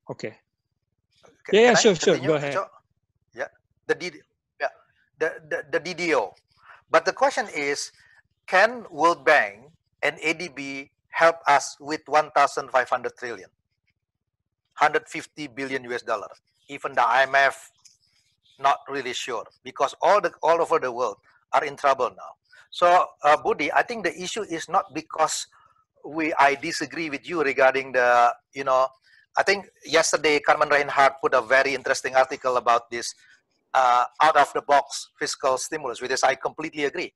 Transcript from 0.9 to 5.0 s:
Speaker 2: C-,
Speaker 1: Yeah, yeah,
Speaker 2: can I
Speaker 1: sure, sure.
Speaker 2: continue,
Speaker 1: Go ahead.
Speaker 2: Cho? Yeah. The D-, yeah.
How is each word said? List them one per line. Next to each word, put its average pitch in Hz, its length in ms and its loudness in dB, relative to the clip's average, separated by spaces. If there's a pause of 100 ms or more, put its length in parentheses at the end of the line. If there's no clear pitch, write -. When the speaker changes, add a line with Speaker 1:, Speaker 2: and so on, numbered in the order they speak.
Speaker 2:
C-, 190 60 4
Speaker 1:
Yeah, 214 40 8
yeah, 240 80 8
Speaker 2:
can 233 80 6
I - 40 4
Speaker 1:
sure, 208 140 6
sure. 165 200 2
Speaker 2:
continue, 131 140 -4
Speaker 1:
Go 156 80 4
ahead. 143 180 -4
Speaker 2:
Cho? 196 100 -4 (720)
Yeah. 127 120 -8 (380)
The - 80 0
D-, 156 280 -12 (380)
yeah. 143 80 -4 (500)